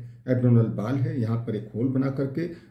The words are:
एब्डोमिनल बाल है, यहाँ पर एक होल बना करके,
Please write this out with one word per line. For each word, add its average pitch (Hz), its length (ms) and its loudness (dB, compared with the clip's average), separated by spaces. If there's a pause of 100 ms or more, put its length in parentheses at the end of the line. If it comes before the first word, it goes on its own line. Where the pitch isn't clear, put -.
(280)
एब्डोमिनल 120 460 6
बाल 104 220 -2
है, 143 240 -2
यहाँ 113 180 0
पर 107 180 -4
एक - 180 -8
होल 113 140 0
बना 131 240 0
करके, 139 340 -4 (240)